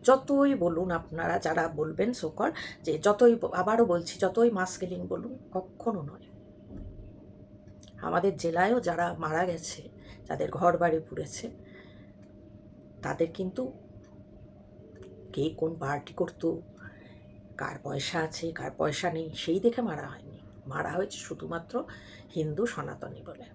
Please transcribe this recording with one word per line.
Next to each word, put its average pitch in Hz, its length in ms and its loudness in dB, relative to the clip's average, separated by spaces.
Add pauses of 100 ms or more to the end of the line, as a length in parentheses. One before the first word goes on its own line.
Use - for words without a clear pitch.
যতই 277 520 6
বলুন 175 360 2
আপনারা, 165 480 0
যারা 165 280 2
বলবেন 156 440 0
so 240 140 -2
called, 240 280 0 (300)
যে 160 140 2
যতই 233 380 8
ব-, 226 100 -2
আবারও 214 400 4
বলছি, 175 340 0
যতই 226 320 6
মাস 185 260 0
কিলিং 180 300 -4
বলুন, 185 300 -6 (140)
কখনো 190 500 -4
নয়। - 260 -12 (1700)
আমাদের 175 360 0
জেলায়ও 185 420 2
যারা 175 340 0
মারা 160 320 0
গেছে, - 440 -6 (380)
যাদের - 240 -2
ঘর 175 260 6
বাড়ি 165 220 4 (100)
পুড়েছে, - 400 -6 (1500)
তাদের 147 320 0
কিন্তু 196 400 -4 (1600)
কে 156 240 0
কোন 165 180 -2
পার্টি 143 380 -4
করতো, 165 480 -2 (960)
কার 135 260 -8
পয়সা 139 360 -4
আছে, 160 320 -2
কার 143 260 -6
পয়সা 156 340 0
নেই, 160 240 -6
সেই 175 240 0
দেখে 233 220 4
মারা 156 260 -4
হয়নি। - 320 -14 (280)
মারা 143 240 -4
হয়েছে 190 260 -2
শুধুমাত্র 165 680 -6 (520)
হিন্দু 156 300 0
সনাতনী - 600 -8
বলে। 170 180 -14 (120)